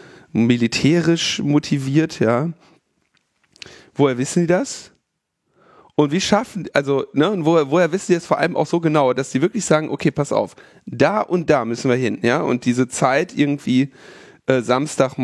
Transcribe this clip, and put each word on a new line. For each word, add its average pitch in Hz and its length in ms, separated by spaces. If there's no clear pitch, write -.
militärisch 131 1080
motiviert, 143 760
ja, 123 300
woher 135 240
wissen 156 240
die 165 40
das? 185 460
Und 147 160
wie 185 80
schaffen, 208 520
also, 139 400
ne, 160 180
und 185 140
woher, 156 260
woher 165 220
wissen 196 160
die 190 60
jetzt 170 120
vor - 120
allem 165 180
auch 151 100
so 170 140
genau, 151 320
dass 135 180
die 131 120
wirklich 196 220
sagen, 156 260
okay, - 200
pass 143 220
auf, 107 220
da 156 340
und 170 300
da 131 140
müssen 117 260
wir 120 60
hin, 117 260
ja, 123 180
und 135 240
diese 123 240
Zeit 143 480
irgendwie, 139 540
äh, 131 160
Samstag, 131 600